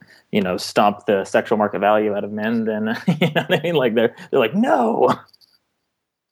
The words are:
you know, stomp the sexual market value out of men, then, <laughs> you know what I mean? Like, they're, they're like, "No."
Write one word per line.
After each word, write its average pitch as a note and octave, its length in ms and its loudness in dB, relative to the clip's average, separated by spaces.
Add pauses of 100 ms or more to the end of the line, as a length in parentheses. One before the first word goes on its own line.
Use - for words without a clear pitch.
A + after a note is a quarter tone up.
(320)
you A2 80 0
know, F#2 160 0
stomp G#2 520 0
the G2 180 0
sexual A2+ 320 0
market G2+ 220 -2
value G#2+ 360 2
out G#2 80 -4
of G#2 80 -10
men, A2 340 -4
then, A2 360 -4
<laughs> - 60 -8
you E3 260 0
know E3 140 0
what F3+ 120 0
I D3 40 -6
mean? E3+ 100 -2
Like, B2+ 220 0
they're, A#2 200 2 (140)
they're C3+ 100 2
like, A2+ 140 2
"No." A#3 560 2 (1200)